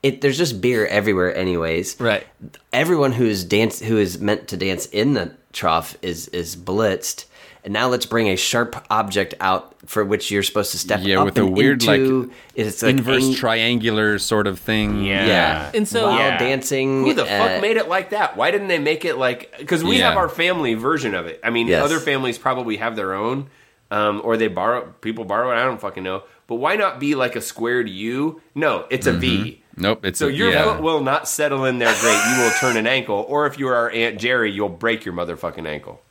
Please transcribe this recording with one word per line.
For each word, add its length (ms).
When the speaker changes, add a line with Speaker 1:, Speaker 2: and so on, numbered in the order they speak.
Speaker 1:
it, 180
there's 160
just 240
beer 240
everywhere 500
anyways. 640
Speaker 2:
Right. 260
Speaker 1:
Everyone 400
who's 320
dance-, 380
who 160
is 240
meant 280
to 80
dance 300
in 280
the 180
trough 500
is, 280
is 260
blitzed. 720
And 60
now 160
let's 180
bring 220
a 80
sharp 400
object 500
out 340
for 180
which 260
you're 140
supposed 280
to 60
step 240
Speaker 3:
Yeah, 180
Speaker 1:
up 80
Speaker 3:
with 100
a 80
Speaker 1:
and 100
Speaker 3:
weird, 300
like, 160
Speaker 1:
into. 280
It's 280
like 140
Speaker 3:
inverse 260
Speaker 1:
ang- 120
Speaker 3:
triangular 840
sort 280
of 120
thing. 460
Speaker 4:
Yeah. 200
Speaker 1:
Yeah. 480
Speaker 2:
And 140
so 200
Speaker 1:
While 120
Speaker 4:
Yeah. 180
Speaker 1:
dancing, 680
Speaker 4:
Who 80
the 120
fuck 340
Speaker 1:
uh, 20
Speaker 4:
made 160
it 100
like 220
that? 260
Why 160
didn't 160
they 120
make 260
it 120
like, 480
'cause 160
we 180
have 160
Speaker 3:
Yeah. 40
Speaker 4:
our 80
family 460
version 420
of 100
it. 160
I 100
mean, 160
Speaker 1:
Yes. 180
Speaker 4:
other 140
families 380
probably 400
have 200
their 160
own, 340
um, 340
or 100
they 140
borrow, 500
people 240
borrow 280
it. 100
I 20
don't 160
fucking 240
know. 200
But 80
why 200
not 240
be 160
like 220
a 40
squared 460
U? 540
No, 340
it's 180
a 60
V. 480
Speaker 3:
Mm-hmm. 40
Nope, 240
it's 140
Speaker 4:
So 80
Speaker 3:
a, 40
Speaker 4:
your 200
Speaker 3:
yeah. 140
Speaker 4:
foot 160
will 200
not 280
settle 340
in 160
there 220
great. 200
You 80
will 160
turn 160
an 120
ankle, 420
or 180
if 100
you 120
are 60
our 160
Aunt 280
Jerry, 320
you'll 180
break 360
your 100
motherfucking 500
ankle. 460